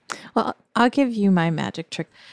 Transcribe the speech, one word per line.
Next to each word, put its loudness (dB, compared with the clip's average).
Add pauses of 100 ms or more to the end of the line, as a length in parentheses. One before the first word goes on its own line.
(360)
Well, -2 (200)
I'll 4
give 0
you 4
my 4
magic -6
trick. -10 (260)